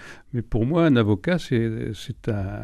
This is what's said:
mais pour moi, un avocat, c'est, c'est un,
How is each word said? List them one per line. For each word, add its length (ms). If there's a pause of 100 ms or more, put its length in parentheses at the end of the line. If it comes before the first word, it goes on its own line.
(340)
mais 80
pour 240
moi, 180
un 120
avocat, 420
c'est, 560
c'est 340
un, 160 (200)